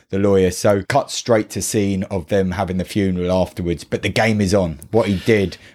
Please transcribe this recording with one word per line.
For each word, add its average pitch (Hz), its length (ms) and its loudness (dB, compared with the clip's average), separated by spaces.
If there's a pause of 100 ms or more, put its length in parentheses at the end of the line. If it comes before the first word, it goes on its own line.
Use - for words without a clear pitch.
(120)
the 98 60 -2
lawyer. 98 320 4
So 101 380 0
cut - 240 0
straight 110 380 0
to 101 120 -6
scene 98 420 -2
of 98 260 -6
them 95 220 0
having 92 260 -2
the 90 80 -2
funeral 92 480 0
afterwards. 87 500 -2
But - 180 -6
the 104 60 -4
game 110 320 0
is 95 160 2
on. 85 240 0 (120)
What 110 180 2
he 98 160 2
did 101 320 2 (180)